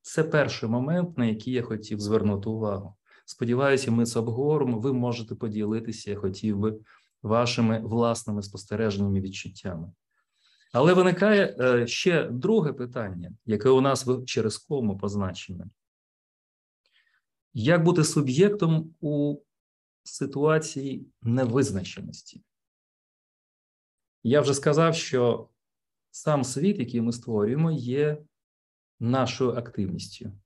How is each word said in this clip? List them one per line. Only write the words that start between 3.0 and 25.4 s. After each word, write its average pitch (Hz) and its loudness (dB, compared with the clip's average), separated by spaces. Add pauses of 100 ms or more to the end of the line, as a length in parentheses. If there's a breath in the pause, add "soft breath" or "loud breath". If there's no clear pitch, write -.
Сподіваюся, 123 0
ми 117 2
це 120 -4
обговоримо, 123 0
ви 131 -2
можете 120 -2
поділитися, 110 -4
я 98 -4
хотів 101 -4
би, 107 -2 (440 soft breath)
вашими 113 2
власними 110 -2
спостереженнями, 101 -2
відчуттями. 95 -10 (800)
Але 151 6
виникає, 185 4
е, 123 4
ще 147 0
друге 147 0
питання, 101 -8 (140)
яке 107 2
у 131 8
нас 131 2
в-, 127 -2
через 110 -2
кому 113 -2
позначене. 95 -6 (1900)
Як 160 4
бути 165 6
суб'єктом 160 2
у 147 -2 (680)
ситуації 143 -2 (160)
невизначеності? 117 -2 (1800)
Я 131 4
вже 139 2
сказав, 156 2
що 123 0 (640)